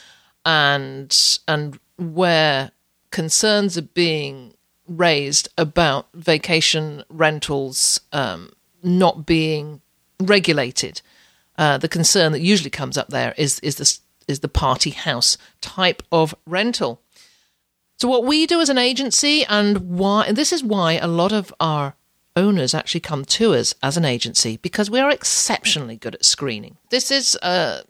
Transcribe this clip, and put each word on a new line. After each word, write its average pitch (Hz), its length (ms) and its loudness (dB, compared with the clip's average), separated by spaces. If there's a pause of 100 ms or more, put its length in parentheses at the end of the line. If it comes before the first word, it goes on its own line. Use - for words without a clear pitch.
(440)
and, 139 920 0 (100)
and 151 300 -4 (180)
where 160 760 0 (380)
concerns 202 680 0
are 165 40 -2
being 147 680 -4 (360)
raised 156 680 0
about 156 560 0
vacation 156 960 0
rentals, 151 920 -2 (120)
um, 98 380 -6 (320)
not 180 420 2
being 156 560 0 (400)
regulated. 160 800 2 (560)
Uh, 147 220 2
the 160 100 -2
concern 165 440 2
that 143 80 -2
usually 170 280 2
comes 131 300 -6
up 131 100 -6
there 123 300 -4
is, 139 220 -2
is 143 160 -4
this, - 240 0 (280)
is 143 120 -4
the 151 80 -4
party 139 420 0
house - 480 -2 (220)
type - 420 -2 (100)
of 160 220 2 (120)
rental. 180 540 -4 (960)
So 247 100 0
what 247 160 2
we 311 220 2
do 339 140 2
as 320 80 2
an 269 80 2
agency, 262 720 2
and 208 520 0
why, 196 280 2
and 214 100 0
this 294 160 0
is 320 100 -2
why 196 320 0
a 165 120 -2
lot 170 260 0
of 208 260 -4
our 147 360 -2 (400)
owners 180 400 2
actually 165 260 -4
come 143 240 -6
to 220 300 2
us 123 280 0
as 139 140 -2
an 170 80 2
agency, 117 540 0
because - 320 -4
we 247 100 0
are 277 100 2
exceptionally - 840 -2
good 110 200 -10
at - 80 0
screening. 113 520 -2 (140)
This 247 200 -2
is, 269 260 0
uh, 160 540 -2